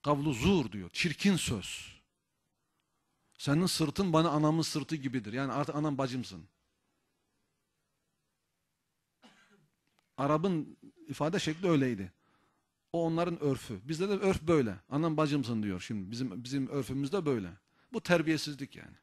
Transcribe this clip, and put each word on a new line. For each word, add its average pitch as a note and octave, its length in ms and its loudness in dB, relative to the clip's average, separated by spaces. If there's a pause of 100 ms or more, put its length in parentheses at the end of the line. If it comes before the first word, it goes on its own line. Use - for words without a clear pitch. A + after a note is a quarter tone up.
Kavlu D3 300 2
zur C3+ 380 4
diyor, F#2+ 220 -8
çirkin F3+ 420 2
söz. - 640 -6 (1400)
"Senin D3+ 280 2
sırtın E3 480 0
bana D#3+ 160 6
anamın D3+ 320 4
sırtı D3+ 340 -4
gibidir." B2 380 -6
Yani C3+ 180 -4
artık C#3+ 240 -4
anam D3+ 220 0
bacımsın. B2 500 -4 (3750)
Arap'ın D#3 600 0 (300)
ifade D#3 320 -2
şekli E3 280 -2
öyleydi. B2+ 440 2 (800)
O E3+ 120 2
onların E3+ 340 0
örfü. B2+ 480 -2
Bizde E3 220 -2
de G3+ 40 2
örf F#3+ 280 2
böyle. C#3+ 380 2 (100)
"Anam D#3 280 0
bacımsın." C3+ 460 0
diyor F#2 180 -2
şimdi. G2+ 300 -6
Bizim, A#2 320 -6
bizim C3 240 -4
örfümüz C3+ 440 -4
de F#3+ 140 -2
böyle. G2+ 280 0 (400)
Bu A3+ 80 -4
terbiyesizlik D3+ 760 0
yani. - 260 -18